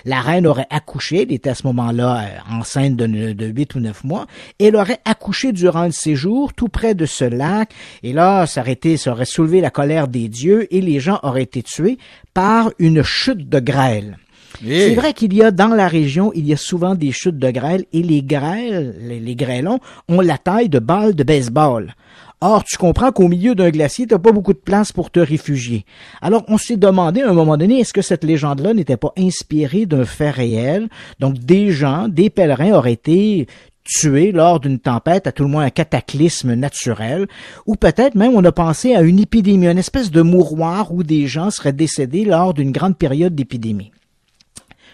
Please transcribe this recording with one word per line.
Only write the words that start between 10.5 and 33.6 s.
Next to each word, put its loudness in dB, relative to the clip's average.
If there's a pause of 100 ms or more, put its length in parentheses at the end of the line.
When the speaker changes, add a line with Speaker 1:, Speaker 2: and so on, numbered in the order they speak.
Speaker 1:
et 0
les 0
gens -2
auraient -2
été -8
tués -4 (340)
par 2
une 4
chute -4
de 0
grêle. -2 (480)
Speaker 2:
Eh. 2
Speaker 1:
C'est 2
vrai 0
qu'il -2
y 4
a, 6
dans 2
la 2
région, 0
il -4
y 0
a 2
souvent -2
des -2
chutes -4
de 0
grêle, -4
et 0
les 0
grêles, -4
les, -10
les -8
grêlons, -4 (300)
ont 2
la 2
taille 0
de 2
balles 2
de 0
baseball. 0 (500)
Or, 4
tu -8
comprends 2
qu'au 4
milieu 0
d'un 4
glacier, -2
t'as 2
pas 6
beaucoup 0
de 0
place -2
pour -6
te 2
réfugier. -2 (360)
Alors, 0
on 2
s'est -4
demandé 2
à 0
un 4
moment 4
donné, 4
est-ce -2
que 0
cette -2
légende-là 0
n'était 0
pas -4
inspirée -2
d'un 0
fait -2
réel ? -2 (320)
Donc, 0
des 2
gens, -2
des 2
pèlerins 2
auraient 4
été 0 (380)